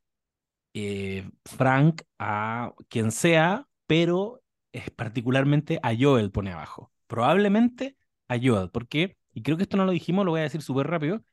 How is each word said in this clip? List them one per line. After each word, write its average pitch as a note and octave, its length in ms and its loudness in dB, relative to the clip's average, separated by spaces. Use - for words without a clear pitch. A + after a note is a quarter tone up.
eh, G2 560 -6
Frank C#3 560 2
a A2 540 -6
quien A2+ 220 -2
sea, E3+ 560 2
pero F3 540 0
es - 200 -12
particularmente C3+ 920 0
a A#2 160 0
Joel, B2 320 4
pone G2 200 -4
abajo. - 400 -14
Probablemente G#3 880 2
a B2 140 -2
Joel, G#2 300 2
¿por A#2+ 160 -8
qué? E3+ 300 -4
Y A2+ 100 -12
creo D#3+ 140 0
que F#3+ 60 -2
esto G3+ 140 -2
no F#3+ 80 2
lo F#3+ 60 0
dijimos, F#3 340 0
lo F3 60 0
voy D#3+ 100 -2
a - 20 -2
decir D#3 180 -6
súper C3+ 260 -2
rápido, E3+ 340 -2